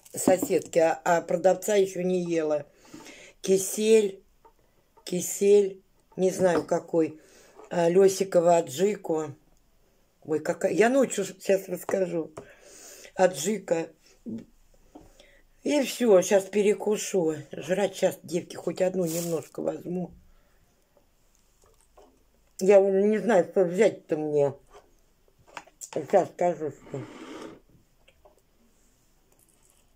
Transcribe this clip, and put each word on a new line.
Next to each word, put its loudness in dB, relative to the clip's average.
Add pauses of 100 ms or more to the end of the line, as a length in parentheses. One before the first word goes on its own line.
(160)
соседки, 0
а, 2
а 0
продавца 0
еще 0
не -2
ела. -4 (760)
Кисель. 2 (800)
Кисель. 0 (340)
Не 0
знаю, 0
какой. -2 (500)
А, 0
Лесикова 4
аджику. -2 (880)
Ой, -2
какая. -4
Я 4
ночью 0
щ-, -14
щас 0
расскажу. -4 (840)
Аджика. -2 (1800)
И 0
все, 4
щас 2
перекушу. -2 (160)
Жрать -4
щас, -2
девки, -8
хоть -8
одну -2
немножко -6
возьму. -8 (2500)
Я 8
уже 4
не 2
знаю, 2
что 2
взять-то 0
мне. 0 (1400)
Сейчас 0
скажу, -4
что. -12 (3000)